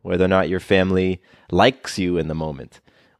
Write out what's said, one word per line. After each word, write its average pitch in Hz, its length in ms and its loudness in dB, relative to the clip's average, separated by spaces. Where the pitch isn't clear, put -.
whether 92 240 0
or 92 40 0
not 92 200 2
your 92 100 -2
family 92 600 0
likes 104 480 0
you 90 180 0
in 78 100 -2
the 78 60 -6
moment, 78 480 -10